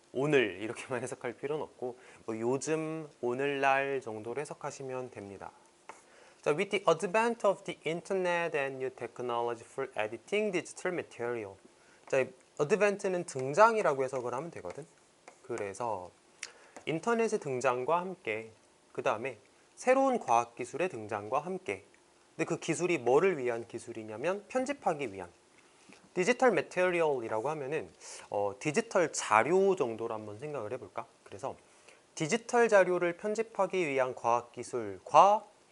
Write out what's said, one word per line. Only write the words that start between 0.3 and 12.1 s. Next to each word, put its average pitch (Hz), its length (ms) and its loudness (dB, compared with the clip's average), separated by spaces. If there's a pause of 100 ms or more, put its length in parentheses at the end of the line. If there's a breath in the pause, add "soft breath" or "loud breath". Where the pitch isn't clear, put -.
이렇게만 117 420 -6
<laughs> - 0 -
해석할 123 300 -8
필요는 151 280 -6
없고, 123 380 -10 (260 loud breath)
뭐, 113 140 -6
요즘, 151 680 -2 (100)
오늘날 139 800 0
정도로 117 400 -8
해석하시면 131 720 -8
됩니다. 98 400 -12 (920 loud breath)
자, 151 100 2
"With 190 180 0
the 202 180 -2
advent 214 580 2
of 190 200 2
the 165 200 -8
internet 170 720 0
and 135 200 -2
new 131 180 -4
technology 120 760 -4
for 135 280 -6
editing 175 560 -2
digital 180 440 -4
material." 117 600 -6 (500 soft breath)
자, 135 140 2